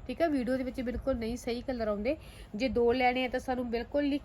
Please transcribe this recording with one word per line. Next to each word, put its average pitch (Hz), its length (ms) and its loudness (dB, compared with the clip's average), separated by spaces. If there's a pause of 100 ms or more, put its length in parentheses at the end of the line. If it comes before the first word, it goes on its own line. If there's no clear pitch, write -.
ਠੀਕ 254 140 -4
ਹੈ, 339 60 6
ਵੀਡੀਓ 262 300 2
ਦੇ 262 60 -2
ਵਿੱਚ 254 180 -4
ਬਿਲਕੁਲ 247 340 -2
ਨਹੀਂ 233 220 -4
ਸਹੀ 240 240 -4
ਕਲਰ 226 260 -2
ਆਉਂਦੇ। 214 300 0 (380)
ਜੇ 240 120 0
ਦੋ 240 240 4
ਲੈਣੇ 254 340 4
ਆ - 20 0
ਤਾਂ 247 120 -2
ਸਾਨੂੰ 247 300 -2
ਬਿਲਕੁਲ 240 340 0
ਲਿਖ 285 220 2